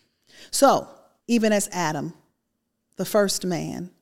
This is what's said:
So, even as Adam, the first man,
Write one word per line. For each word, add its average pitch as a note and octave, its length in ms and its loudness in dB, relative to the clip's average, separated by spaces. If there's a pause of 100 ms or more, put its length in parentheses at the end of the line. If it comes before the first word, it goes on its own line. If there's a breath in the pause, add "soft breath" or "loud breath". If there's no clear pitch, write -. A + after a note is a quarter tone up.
(520 loud breath)
So, B3 360 4 (400)
even A3+ 240 2
as G3+ 200 0
Adam, D#3+ 420 -4 (840)
the F#3 80 -4
first G3+ 380 0
man, E3+ 460 -6 (120)